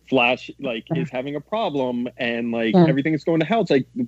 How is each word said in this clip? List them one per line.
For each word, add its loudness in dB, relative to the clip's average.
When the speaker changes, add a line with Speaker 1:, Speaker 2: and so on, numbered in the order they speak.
Speaker 1:
Flash, 0
like, -6
Speaker 2:
Yeah. -2
Speaker 1:
is -4
having -6
a -6
problem -2
and, -4
like, 0
Speaker 2:
Yeah. 8
Speaker 1:
everything 0
is -2
going 2
to 2
hell. 0
It's 0
like, 4